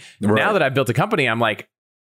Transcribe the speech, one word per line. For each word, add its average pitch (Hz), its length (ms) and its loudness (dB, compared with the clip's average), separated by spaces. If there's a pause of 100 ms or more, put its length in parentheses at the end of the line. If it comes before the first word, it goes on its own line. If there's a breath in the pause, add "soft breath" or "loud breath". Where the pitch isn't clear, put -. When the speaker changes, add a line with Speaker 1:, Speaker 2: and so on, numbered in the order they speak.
(220 loud breath)
Speaker 1:
Right. 104 140 2
Speaker 2:
Now 180 180 2
that 180 100 2
I've 135 100 0
built 131 160 0
a 120 40 -2
company, 180 340 0
I'm 113 140 0
like, 107 260 -2 (460)